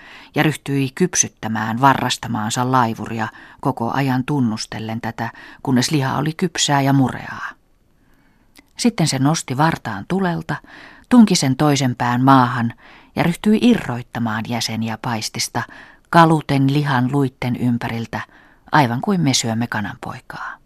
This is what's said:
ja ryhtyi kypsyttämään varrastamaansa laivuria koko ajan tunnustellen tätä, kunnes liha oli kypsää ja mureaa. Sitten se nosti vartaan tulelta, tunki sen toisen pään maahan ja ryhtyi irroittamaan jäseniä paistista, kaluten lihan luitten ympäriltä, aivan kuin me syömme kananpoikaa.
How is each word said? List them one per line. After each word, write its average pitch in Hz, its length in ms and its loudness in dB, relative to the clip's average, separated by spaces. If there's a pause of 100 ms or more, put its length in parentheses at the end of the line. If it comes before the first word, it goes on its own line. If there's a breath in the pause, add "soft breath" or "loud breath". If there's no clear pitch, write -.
(360 loud breath)
ja 147 80 0
ryhtyi 139 520 -2
kypsyttämään 113 840 -2
varrastamaansa 123 920 0
laivuria 113 560 -2 (340 loud breath)
koko 117 300 -2
ajan 131 320 0
tunnustellen 113 800 -4
tätä, 117 300 -8 (320 loud breath)
kunnes 131 280 2
liha 131 260 0
oli 151 160 -2
kypsää 147 480 0
ja 139 120 4
mureaa. 135 580 0 (1300 soft breath)
Sitten 220 300 0
se 135 120 -2
nosti 135 380 0
vartaan 123 500 -2
tulelta, 170 480 -2 (540 loud breath)
tunki 214 260 8
sen 131 200 0
toisen 135 400 2
pään 123 280 0
maahan 123 500 4 (420 loud breath)
ja - 80 0
ryhtyi 208 380 2
irroittamaan 120 880 0
jäseniä 113 540 -4
paistista, - 640 -6 (460 loud breath)
kaluten 147 640 4
lihan 139 380 0
luitten 135 440 -2
ympäriltä, 117 680 -4 (500 soft breath)
aivan 127 300 2
kuin 196 200 0
me 139 120 2
syömme 117 340 -2
kananpoikaa. - 1000 -10